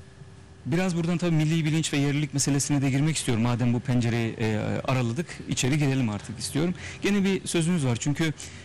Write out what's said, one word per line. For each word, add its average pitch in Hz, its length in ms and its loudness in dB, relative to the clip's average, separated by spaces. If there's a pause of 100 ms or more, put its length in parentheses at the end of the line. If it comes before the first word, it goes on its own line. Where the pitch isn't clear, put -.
(640)
biraz 170 320 0
buradan 170 200 0
tabii 170 180 2
milli 156 300 2
bilinç 156 280 0
ve 151 40 0
yerlilik 143 360 0
meselesine 139 480 0
de 139 80 2
girmek 143 280 2
istiyorum. 113 260 0
Madem 120 300 2
bu 120 60 2
pencereyi, 117 600 0
e, 110 180 0 (300)
araladık, 127 400 0 (220)
içeri 135 280 0
girelim 135 320 2
artık - 300 -8
istiyorum. 170 340 -2 (280)
Gene 196 220 2
bir 190 240 0
sözünüz 170 380 2
var. 120 140 2
Çünkü, 147 340 0 (320)